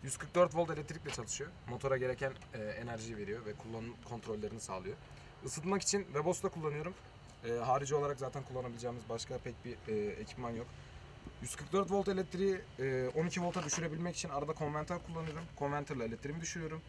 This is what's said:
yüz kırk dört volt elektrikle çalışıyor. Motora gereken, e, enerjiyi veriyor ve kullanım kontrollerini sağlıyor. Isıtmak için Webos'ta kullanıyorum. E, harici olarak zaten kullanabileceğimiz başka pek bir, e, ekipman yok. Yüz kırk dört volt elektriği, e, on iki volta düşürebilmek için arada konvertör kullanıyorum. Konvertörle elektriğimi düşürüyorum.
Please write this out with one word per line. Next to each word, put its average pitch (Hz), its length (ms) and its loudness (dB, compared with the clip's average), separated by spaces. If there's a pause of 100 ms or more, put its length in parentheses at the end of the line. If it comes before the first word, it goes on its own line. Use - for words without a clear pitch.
yüz 135 140 -4
kırk - 180 -8
dört 175 220 8
volt 165 140 4
elektrikle 151 400 -4
çalışıyor. 135 400 -4 (200)
Motora 131 260 4
gereken, 127 360 2 (220)
e, 110 40 -4
enerjiyi 110 580 -4
veriyor 104 300 -2
ve 107 60 -4
kullanım 113 420 -6 (140)
kontrollerini 107 520 -4
sağlıyor. 95 360 -4 (480)
Isıtmak 180 380 2
için 202 220 4
Webos'ta 160 440 2
kullanıyorum. 156 460 -2 (500)
E, 117 80 0
harici 135 420 4
olarak 143 240 4
zaten 135 240 -2
kullanabileceğimiz 120 680 -4
başka 117 300 -2
pek 120 160 -4 (100)
bir, 120 120 -4 (120)
e, 107 180 4
ekipman 110 440 -4
yok. 117 160 -2 (760)
Yüz - 140 -4
kırk 143 160 -4
dört 185 180 6
volt 196 180 6
elektriği, 190 480 4 (220)
e, 131 380 4
on 165 100 6
iki 175 160 2
volta 175 220 2
düşürebilmek 160 520 0
için 170 120 -2
arada 143 240 0
konvertör 151 460 0
kullanıyorum. 165 440 -4 (140)
Konvertörle 143 480 2
elektriğimi 139 360 -2
düşürüyorum. 160 480 -2